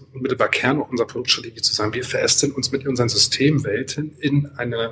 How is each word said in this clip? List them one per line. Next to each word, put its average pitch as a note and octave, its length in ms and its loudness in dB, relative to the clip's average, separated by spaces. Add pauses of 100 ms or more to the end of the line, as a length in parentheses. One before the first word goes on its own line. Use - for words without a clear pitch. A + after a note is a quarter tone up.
(120)
unmittelbar B2+ 360 0
Kern C3+ 320 2
auch - 100 -6
unserer A#2 160 0
Produktstrategie - 560 -4
zu - 120 0
sagen, G#2+ 200 0
wir B2 100 -4
verästeln - 480 2
uns - 180 -4
mit C3+ 160 -4
unseren B2 220 2
Systemwelten C3 1120 0
in C#3+ 360 2
eine, A#2 360 -4